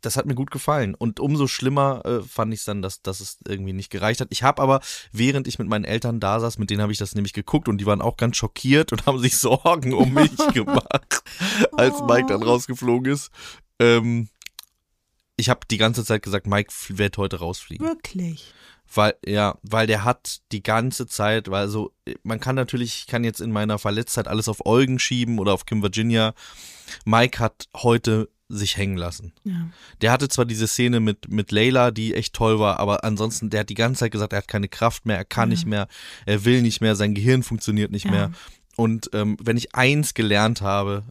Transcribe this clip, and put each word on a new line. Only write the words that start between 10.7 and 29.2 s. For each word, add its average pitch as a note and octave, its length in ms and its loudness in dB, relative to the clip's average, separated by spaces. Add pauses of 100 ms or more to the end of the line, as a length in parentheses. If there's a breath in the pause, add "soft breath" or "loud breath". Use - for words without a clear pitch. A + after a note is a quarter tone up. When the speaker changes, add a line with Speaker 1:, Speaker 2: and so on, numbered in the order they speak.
Speaker 1:
als C3 320 4
Mike B2 200 4
dann G#2 140 0
Speaker 2:
Oh. A2 40 0
Speaker 1:
rausgeflogen B2 680 0
ist. C#3+ 180 -6 (480 loud breath)
Ähm, A#2 500 4 (1080)
ich A#2 120 -2
hab - 200 0
die A2+ 100 0
ganze A2 260 2
Zeit G#2+ 180 0
gesagt, G2 240 -4
Mike G2+ 240 0
f-, - 280 -12
wird G2+ 200 0
heute G2 220 -2
rausfliegen. F2 460 -8
Speaker 2:
Wirklich? F#3 680 -8 (420 soft breath)
Speaker 1:
Weil, G#2+ 200 2 (120)
ja, G#2 360 0
weil A2 240 0
der G#2+ 180 0
hat - 360 -2 (120)
die G#2 100 -8
ganze A#2 440 -2
Zeit, G#2+ 440 -2
weil G2+ 180 -2
so, G#2 240 -6 (300)
man - 160 -6
kann C3 160 -2
natürlich, B2 460 -4
ich - 60 -16
kann A#2+ 180 -2
jetzt A2+ 160 -4
in A2+ 100 -6
meiner G#2+ 280 0
Verletztheit G#2+ 500 -4
alles G#2+ 200 -2
auf G#2+ 180 -6
Eugen B2+ 320 4
schieben A#2+ 400 0
oder G2+ 140 2
auf F#2 140 -2
Kim G#2+ 160 -2
Virginia. A2 520 0 (680 loud breath)
Mike A#2 360 2
hat - 340 -4
heute A2+ 540 2 (200)
sich G2+ 280 -4
hängen G2 220 -2
lassen. F2 340 -10 (120)